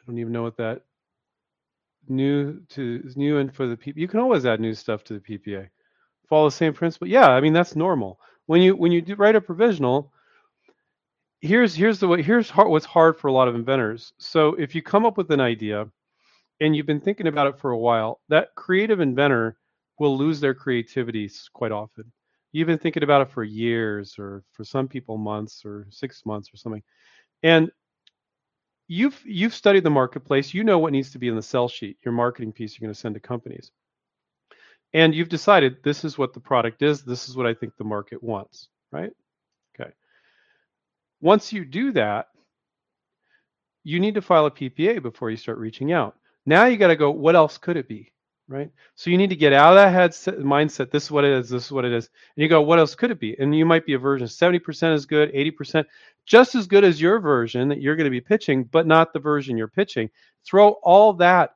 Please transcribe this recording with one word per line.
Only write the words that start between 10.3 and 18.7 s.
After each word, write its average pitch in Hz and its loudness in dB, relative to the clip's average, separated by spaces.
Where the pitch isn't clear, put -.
here's, 190 2
here's 202 0
the 190 0
way, 175 2
here's 220 0
har-, - 2
what's 156 0
hard 160 2
for 147 -6
a 135 0
lot 127 4
of 120 -2
inventors. 117 -4
So 160 0
if 147 -8
you 160 -6
come 214 0
up 214 -2
with 165 -6
an 143 0
idea 107 -4
and 156 0
you've 147 -6
been 147 -4
thinking 196 -6
about 147 -2
it 139 -4
for 135 -6
a 120 -4
while, 113 -2
that - 0
creative 196 -2